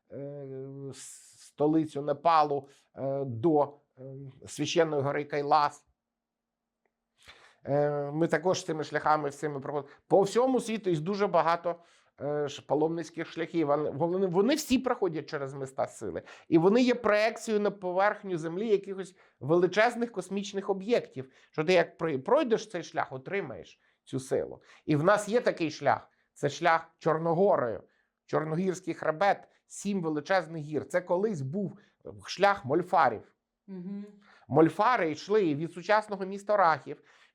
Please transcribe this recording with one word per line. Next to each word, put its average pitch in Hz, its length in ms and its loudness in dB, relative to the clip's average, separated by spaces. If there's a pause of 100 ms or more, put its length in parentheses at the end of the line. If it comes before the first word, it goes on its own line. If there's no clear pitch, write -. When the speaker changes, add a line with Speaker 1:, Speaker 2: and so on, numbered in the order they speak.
(120)
Speaker 1:
е, - 60 -14 (720)
с-, - 420 -20 (200)
столицю 156 480 0
Непалу, 147 680 2 (280)
е, 139 300 -4
до, 139 520 2 (200)
е, 127 40 -20 (460)
священної 151 540 0
гори 143 220 -2
Кайлас. 147 600 0 (1800)
Е, 147 460 0
ми 160 160 0
також 165 360 0
цими 156 200 -6
шляхами 151 460 2
всіми 143 300 -6
проходимо. 143 340 -8 (140)
По 185 140 6
всьому 233 380 2
світу 202 300 -4
є 160 100 2
дуже 196 280 -2
багато, 170 480 2 (460)
е, 147 280 -4
ш-, - 180 -14
паломницьких 160 600 -2
шляхів. 165 400 -2
Вони, 147 220 2
вони, 175 380 0
вони 208 280 2
всі 262 240 0
проходять 185 500 -2
через 139 240 -6
міста 131 340 -6
сили. 85 340 -8 (280)
І 165 80 6
вони 202 240 6
є 247 140 4
проекцією 214 680 0
на 202 100 2
поверхню 190 680 -2
Землі 165 300 -4
якихось 190 480 -2 (240)
величезних 196 720 2
космічних 196 580 -8
об'єктів. 190 600 -2 (200)
Що 156 120 -4
ти 180 100 4
як 165 240 2
прой-, 160 200 -2
пройдеш 226 520 0
цей 170 140 -8
шлях, - 280 -6
отримаєш 135 680 -10 (240)
цю 131 160 -6
силу. 76 420 -4 (240)
І 151 100 2
в 143 80 2
нас 202 260 2
є 233 120 2
такий 165 300 -2
шлях. - 380 -2 (240)
Це 143 160 -2
шлях 165 380 0 (120)
Чорногорою. 160 840 0 (420)
Чорногірський 160 680 -2
хребет, 165 540 0 (200)
сім 196 340 -4
величезних 160 640 -2
гір. 147 240 -4
Це 175 140 0
колись 185 400 -2
був 170 380 -6 (460)
шлях 196 400 2
мольфарів. 147 680 2 (340)
Speaker 2:
Мгм. 196 380 -12 (420)
Speaker 1:
Мольфари 165 640 4
йшли 175 440 0
від 160 160 -6
сучасного 208 540 0
міста 202 320 -2
Рахів 156 440 2 (340)